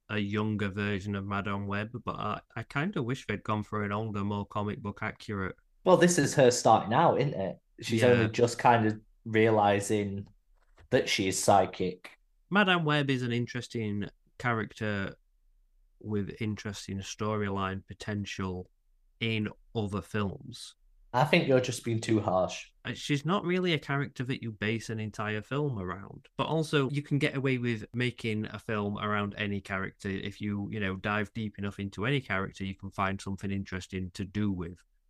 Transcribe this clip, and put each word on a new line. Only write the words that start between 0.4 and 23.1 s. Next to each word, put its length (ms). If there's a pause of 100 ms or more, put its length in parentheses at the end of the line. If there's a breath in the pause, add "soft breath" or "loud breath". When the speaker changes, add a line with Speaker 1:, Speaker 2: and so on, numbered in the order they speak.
Speaker 1:
version 480
of 100
Madame 400
Web, 240 (140)
but 100
I, 260 (140)
I 80
kinda 400
wish 240
they'd 160
gone 220
for 180
an 80
older, 320
more 240
comic 340
book 220
accurate. 540 (280)
Speaker 2:
Well, 120
this 220
is 160
her 180
starting 420
out, 260
isn't 140
it? 220 (240)
She's 240
only 220
Speaker 1:
Yeah. 40
Speaker 2:
just 280
kind 280
of 140 (240)
realising 1040 (640)
that 180
she 200
is 140
psychic. 680 (400)
Speaker 1:
Madame 340
Web 260
is 120
an 100
interesting 760 (300)
character 760 (840)
with 400
interesting 580
storyline 880
potential 800 (520)
in 280 (260)
other 280
films. 720 (380)
Speaker 2:
I 120
think 240
you're 120
just 240
being 160
too 200
harsh. 460 (180)
Speaker 1:
Uh, 100
she's 300